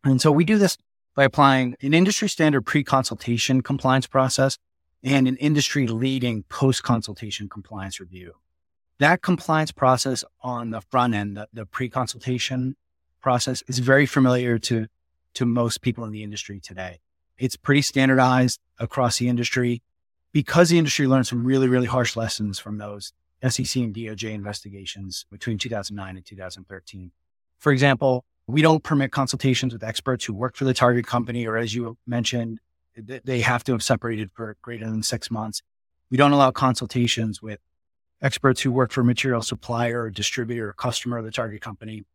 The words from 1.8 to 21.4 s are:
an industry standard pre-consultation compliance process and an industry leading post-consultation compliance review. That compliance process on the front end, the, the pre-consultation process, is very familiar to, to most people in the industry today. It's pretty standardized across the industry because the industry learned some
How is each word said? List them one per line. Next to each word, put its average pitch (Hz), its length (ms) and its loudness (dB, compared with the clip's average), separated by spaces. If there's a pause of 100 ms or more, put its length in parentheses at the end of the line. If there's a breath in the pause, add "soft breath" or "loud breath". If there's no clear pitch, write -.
an 139 120 2
industry 185 360 4
standard 147 360 2
pre-consultation 131 960 0
compliance 131 460 0
process 135 500 0 (460)
and 131 240 4
an 131 100 0
industry 147 500 0
leading 120 560 -2
post-consultation 110 1040 -2
compliance 95 500 -12
review. 90 340 -18 (680)
That 160 240 4
compliance 156 480 0
process 127 520 2 (180)
on 120 280 -8
the 113 120 -8
front 123 340 0
end, 101 200 -4
the, 107 160 -12
the 110 140 -14
pre-consultation 127 1080 -4 (440)
process, 123 480 0
is 127 120 -4
very 135 260 6
familiar 123 540 4
to, 113 260 0 (480)
to 127 120 -2
most 120 360 0
people 117 240 -4
in 107 60 -10
the 107 120 -10
industry 101 360 -12
today. 90 400 -12 (400)
It's 123 160 -2
pretty 143 260 2
standardized 131 800 4 (180)
across 120 400 -2
the 123 100 -2
industry 120 540 0 (500)
because 165 380 4
the 175 80 6
industry 147 300 2
learned 131 180 4
some 120 180 -4